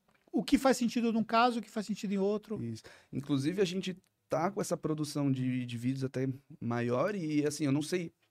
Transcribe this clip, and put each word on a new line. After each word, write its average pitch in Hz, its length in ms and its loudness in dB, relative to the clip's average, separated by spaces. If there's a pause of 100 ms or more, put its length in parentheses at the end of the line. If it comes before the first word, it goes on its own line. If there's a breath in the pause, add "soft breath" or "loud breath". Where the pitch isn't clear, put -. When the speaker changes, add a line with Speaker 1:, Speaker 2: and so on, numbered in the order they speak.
(320)
Speaker 1:
o 240 120 2
que - 140 2
faz 262 200 4
sentido 233 360 0
num 226 100 2
caso, 233 360 4
o - 20 -8
que - 80 -12
faz 208 160 -6
sentido 202 280 -4
em 202 40 0
outro. 208 440 -2
Speaker 2:
Isso. 113 220 -8 (280 loud breath)
Inclusive, 143 500 0
a 190 40 4
gente 180 300 -4 (320)
tá 160 220 0
com 202 100 -6
essa 175 160 -2
produção 147 560 0
de, 127 340 0
de 120 120 -6
vídeos 131 260 -2
até 131 240 -2 (320)
maior 120 560 0
e, 151 300 0
assim, 147 200 0
eu 135 60 2
não 147 120 2
sei 175 280 -4 (200)